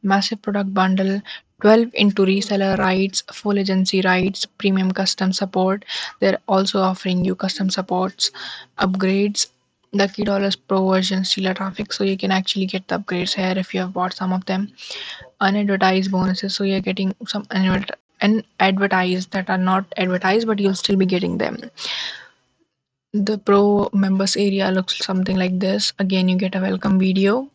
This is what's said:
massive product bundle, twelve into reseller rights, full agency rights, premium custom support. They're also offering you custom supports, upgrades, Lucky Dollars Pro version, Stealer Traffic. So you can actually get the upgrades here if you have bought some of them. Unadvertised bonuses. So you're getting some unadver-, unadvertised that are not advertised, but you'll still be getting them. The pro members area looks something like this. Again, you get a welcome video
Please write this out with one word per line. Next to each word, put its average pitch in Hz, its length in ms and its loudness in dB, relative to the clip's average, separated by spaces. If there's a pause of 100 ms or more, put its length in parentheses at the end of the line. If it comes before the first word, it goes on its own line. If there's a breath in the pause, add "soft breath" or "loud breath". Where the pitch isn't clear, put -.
massive 196 380 0
product 202 320 -2
bundle, 190 480 2 (400 loud breath)
twelve 226 340 6
into 202 320 2
reseller 196 500 0
rights, 185 460 0 (100)
full 202 260 -2
agency 190 420 0
rights, 185 440 0
premium 190 460 0
custom 190 420 -2
support. 190 520 -2 (360 loud breath)
They're 196 280 2
also 196 320 2
offering 185 440 0
you 190 120 0
custom 190 340 -2
supports, - 640 -4 (460 loud breath)
upgrades, 196 680 0 (460)
Lucky 202 320 0
Dollars 196 320 0
Pro 190 340 0
version, 190 340 0
Stealer 190 300 -2
Traffic. 196 380 -8
So - 100 -4
you 196 160 0
can 190 140 0
actually 190 340 0
get 190 220 -6
the 180 100 -2
upgrades 180 360 -4
here 185 220 -2
if 190 160 -6
you 190 80 -2
have 185 140 -6
bought 185 180 -4
some 185 200 -4
of 185 120 -2
them. 190 280 -4 (680 loud breath)
Unadvertised 196 720 2
bonuses. 190 460 -2
So 202 80 -2
you're 196 160 0
getting 190 340 -2 (120)
some 208 200 -6
unadver-, 190 480 0 (260)
unadvertised 190 1120 0
that 190 180 -4
are 190 80 0
not 190 300 2 (100)
advertised, 185 520 0
but 214 100 0
you'll 196 160 2
still 196 220 0
be 190 100 4
getting 180 320 0
them. - 320 -4 (1400 loud breath)
The 208 240 0
pro 202 540 4
members 190 440 2
area 196 360 2
looks 185 260 -2
something 185 380 -2
like 185 240 0
this. 196 400 -2
Again, 185 280 2
you 185 80 2
get 190 200 -2
a 185 40 -2
welcome 190 380 0
video 196 560 2